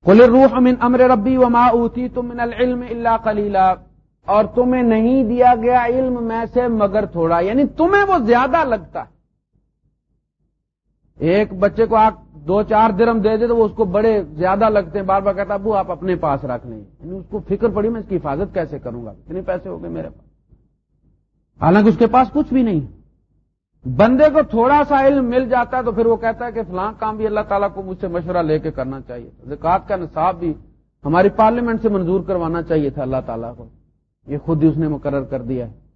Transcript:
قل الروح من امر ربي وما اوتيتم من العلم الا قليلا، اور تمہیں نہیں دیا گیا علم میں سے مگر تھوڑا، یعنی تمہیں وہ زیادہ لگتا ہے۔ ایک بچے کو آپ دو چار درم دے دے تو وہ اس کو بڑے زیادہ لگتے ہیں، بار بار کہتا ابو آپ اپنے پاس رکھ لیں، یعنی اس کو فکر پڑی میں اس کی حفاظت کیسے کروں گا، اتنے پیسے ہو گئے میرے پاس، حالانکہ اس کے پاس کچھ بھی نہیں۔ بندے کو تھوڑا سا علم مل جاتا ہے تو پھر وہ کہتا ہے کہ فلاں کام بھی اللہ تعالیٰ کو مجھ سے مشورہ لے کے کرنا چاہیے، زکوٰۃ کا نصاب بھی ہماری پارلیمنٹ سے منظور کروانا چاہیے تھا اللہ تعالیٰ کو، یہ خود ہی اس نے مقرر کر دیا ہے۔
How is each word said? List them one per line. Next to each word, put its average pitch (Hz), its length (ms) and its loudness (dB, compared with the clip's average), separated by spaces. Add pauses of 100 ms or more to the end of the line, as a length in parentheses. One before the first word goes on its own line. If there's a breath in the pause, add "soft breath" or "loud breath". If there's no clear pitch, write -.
قل 208 180 8
الروح 254 360 6
من 247 220 4
امر 247 200 2 (100)
ربي 254 260 2
وما 240 340 4
اوتيتم 240 580 -2
من 240 120 -10
العلم 240 400 -2 (100)
الا 233 260 0
قليلا، 208 560 0 (540)
اور 208 180 2 (100)
تمہیں 247 280 2
نہیں 233 420 2
دیا 247 380 4
گیا 247 220 2
علم 254 300 0 (100)
میں 226 280 -4
سے 247 160 0
مگر 208 380 0
تھوڑا، 170 340 0
یعنی 226 240 0 (120)
تمہیں 392 280 2
وہ 381 220 2
زیادہ 262 380 2
لگتا 196 360 -6
ہے۔ - 100 -16 (2000)
ایک 185 340 0
بچے 202 340 0
کو 214 100 0
آپ 220 180 4 (320)
دو 196 160 0
چار 220 280 2
درم 226 280 2
دے 220 180 0
دے 226 100 0
تو 233 100 0
وہ 226 80 4
اس 208 120 -2
کو 220 80 0
بڑے 208 280 0 (220)
زیادہ 190 360 0
لگتے 202 280 -2
ہیں، 190 80 -6
بار 196 160 0
بار 196 120 0
کہتا 196 200 -4
ابو 208 200 -4
آپ 185 160 -2
اپنے 180 260 -4
پاس 139 280 -2
رکھ 123 220 -8
لیں، 113 120 -14
یعنی 160 400 -16
اس 185 120 -16
کو 202 180 -8
فکر 202 200 -2
پڑی 208 200 -2
میں 226 120 -6
اس - 80 -14
کی 190 80 -4
حفاظت 147 380 -6
کیسے 151 240 -6
کروں 120 260 -12
گا، 110 60 -14
اتنے - 320 -12
پیسے 180 260 -8
ہو 170 140 -12
گئے 170 80 -12
میرے 160 180 -10
پاس، - 180 -20 (1300)
حالانکہ 202 280 4
اس - 100 2
کے 233 80 4
پاس 247 260 2
کچھ 302 200 -2
بھی 254 100 2
نہیں۔ 190 180 0 (1040)
بندے 233 460 4
کو 294 200 2
تھوڑا 247 380 2
سا 269 180 2
علم 269 200 2
مل 247 220 -2
جاتا 240 280 -2
ہے 254 60 -2
تو 233 100 -4
پھر 226 140 0
وہ 226 100 2
کہتا 226 300 -6
ہے 233 60 -10
کہ 226 100 -6
فلاں 185 360 -6
کام 214 180 -6
بھی 214 100 -4
اللہ 202 220 -4
تعالیٰ 202 260 -2
کو 196 80 -10
مجھ 185 180 -10
سے 196 80 -6
مشورہ 175 360 -4
لے 156 140 0
کے 156 140 -6
کرنا 135 280 -8
چاہیے، 123 300 -16 (160)
زکوٰۃ 160 420 -2
کا 202 80 -2
نصاب 175 420 -4
بھی 170 140 -4 (520)
ہماری 180 320 4
پارلیمنٹ 226 460 2
سے 220 60 0
منظور 190 360 0
کروانا 170 380 -4
چاہیے 156 280 -2
تھا 135 120 -8
اللہ 131 240 -4
تعالیٰ 117 300 -10
کو، 117 120 -20 (600)
یہ 143 100 -8
خود 156 240 -2
ہی 160 60 4
اس 143 80 0
نے 156 120 -2
مقرر 139 380 -4
کر 131 180 -8
دیا 123 220 -6
ہے۔ 107 60 -16 (240)